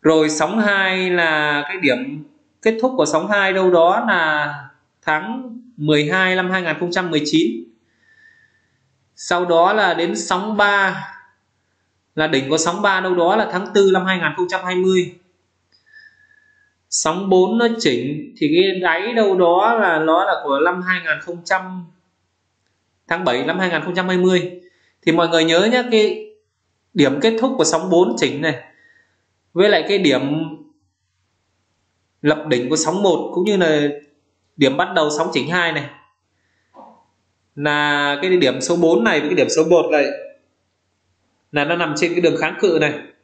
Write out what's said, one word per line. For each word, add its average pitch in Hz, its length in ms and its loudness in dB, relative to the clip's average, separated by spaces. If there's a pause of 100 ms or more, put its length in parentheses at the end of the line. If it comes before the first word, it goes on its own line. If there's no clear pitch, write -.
Rồi 156 280 4
sóng 160 300 -2
hai 190 500 0
là 151 580 0
cái 190 140 -8
điểm 139 460 -2 (340)
kết 226 200 0
thúc 254 160 0
của 151 80 2
sóng 160 220 -2
hai 196 260 0
đâu 185 180 2
đó 180 360 4
là 151 460 -2 (480)
tháng 202 580 -6 (180)
mười 147 340 0
hai 185 240 0
năm 185 160 -2
hai 185 100 -2
nghìn 160 180 -4
không 175 120 -4
trăm 180 200 -4
mười 151 140 0
chín. - 380 0 (1500)
Sau 180 300 -2
đó 175 280 4
là 196 200 2
đến 170 220 -2
sóng 202 420 -4
ba, 196 500 0 (1080)
là 156 120 0
đỉnh 135 220 -2
của 156 80 0
sóng 175 240 -2
ba 196 180 2
đâu 185 160 -2
đó 175 200 2
là 220 160 0
tháng 190 220 -6
tư 196 200 6
năm 185 120 0
hai 185 120 0
nghìn 160 200 -2
không 180 120 -2
trăm 185 160 -4
hai 185 100 -4
mươi. 185 400 0 (1700)
Sóng 185 400 -4
bốn 190 280 4
nó 233 100 2 (120)
chỉnh 143 580 -4
thì 151 180 -2
cái 185 240 2
đáy 180 340 -2
đâu 214 240 2
đó 185 440 4
là 170 180 2
nó 160 260 2
là 190 80 0 (100)
của 139 160 -2
năm 180 220 0
hai 180 180 -2
nghìn 156 220 -4
không 175 220 -12
trăm, 185 420 -4 (1200)
tháng 175 160 -4
bảy 131 220 -2
năm 170 140 -4
hai 185 100 -2
nghìn 165 120 -2
không 175 140 -8
trăm 180 120 -2
hai 185 100 0
mươi. 180 440 0 (440)
Thì 185 60 2
mọi 170 160 2
người 165 160 2
nhớ 165 280 2
nhá, 247 200 0
cái 214 340 2 (680)
điểm 143 280 2
kết 226 200 2
thúc 262 160 0
của 165 60 2
sóng 170 260 -2
bốn 175 280 4
chỉnh 135 240 -2
này 156 140 -2 (1000)
với 196 160 2
lại 170 180 2
cái 202 100 0
điểm 151 240 2 (2000)
lập 151 260 0
đỉnh 127 220 -2
của 156 60 -2
sóng 175 280 -2
một 160 300 0
cũng 180 100 0
như 202 140 0
là 151 300 2 (720)
điểm 139 200 2
bắt 190 180 -2
đầu 156 140 2
sóng 147 240 -2
chỉnh 139 160 -2
hai 170 220 0
này, 139 180 -6 (1700)
là 147 680 0
cái 185 160 2
điểm 127 240 2
số 175 140 -2
bốn 170 280 4
này 185 160 2
với 147 100 -4
cái 92 60 0
điểm 131 140 2
số 160 200 2
một 170 220 6
này 147 140 2 (1500)
là 147 140 -2
nó 165 100 0
nằm 165 220 -2
trên 170 140 0
cái 170 100 -2
đường - 180 2
kháng 165 220 -4
cự 175 200 2
này. 151 120 0 (300)